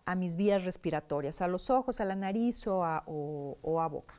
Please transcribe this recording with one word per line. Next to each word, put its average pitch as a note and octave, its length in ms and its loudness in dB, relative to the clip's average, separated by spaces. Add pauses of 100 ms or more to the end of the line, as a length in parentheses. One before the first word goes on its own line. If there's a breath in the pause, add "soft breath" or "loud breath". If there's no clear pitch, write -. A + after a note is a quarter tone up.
a F3+ 100 0
mis F3+ 220 0
vías G3+ 260 4
respiratorias, D3+ 800 -2
a F3+ 80 2
los F3+ 200 -2
ojos, B3+ 300 2
a G#3+ 60 0
la F#3+ 100 -2
nariz G#3+ 500 0
o F#3+ 200 2
a, D#3+ 220 0
o, D3 540 -6
o E3 200 2
a D#3+ 80 2
boca. - 300 -10